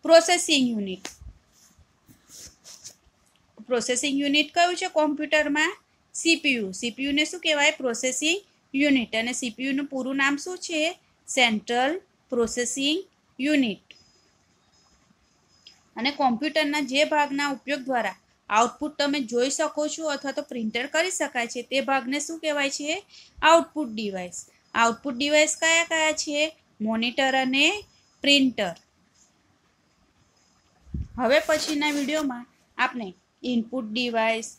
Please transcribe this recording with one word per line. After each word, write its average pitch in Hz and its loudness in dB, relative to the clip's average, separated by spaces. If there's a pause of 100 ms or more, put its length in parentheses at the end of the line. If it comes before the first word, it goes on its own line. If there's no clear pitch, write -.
પ્રોસેસિંગ 330 4
યુનિટ. 196 -6 (2500)
processing 247 -2
unit 294 0
કયું 349 4
છે 370 -4
કોમ્પ્યુટરમાં? 302 0 (380)
સી 330 2
પી 285 0
યુ. 208 -2
સી 240 -4
પી 254 -6
યુ 285 0
ને 302 2
શું 330 -6
કહેવાય? 302 2
processing 269 -2 (340)
unit. 269 2
અને 233 -2
સી 247 -6
પી 247 -10
યુ 269 -2
નું 277 -2
પૂરું 269 -4
નામ 277 2
શું 359 -10
છે? 330 -4 (300)
central 247 0 (300)
processing 262 -2 (360)
unit. 269 2 (2250)
અને 240 -2
કોમ્પ્યુટરના 294 0
જે 269 2
ભાગના 294 0
ઉપયોગ 277 -4
દ્વારા 240 -2 (340)
output 240 2
તમે 285 0
જોઈ 240 0
શકો 302 -2
છો 311 -6
અથવા 277 -4
તો 294 -4
printer 233 -4
કરી 330 0
શકાય 254 -4
છે, 240 -8
તે 247 -2
ભાગને 262 -2
શું 330 -8
કહેવાય 294 -2
છે? 302 -6 (360)
output 311 4
device. 196 -8 (280)
output 233 0
device 302 2
કયા 330 2
કયા 320 0
છે? 302 -2 (240)
મોનિટર 233 0
અને 277 2 (380)
પ્રિન્ટર. 262 4 (2500)
હવે 254 4
પછીના 302 0
વીડિયોમાં 285 -2 (320)
આપણે 240 -4 (280)
ઇનપુટ 240 -2
ડિવાઇસ 226 -2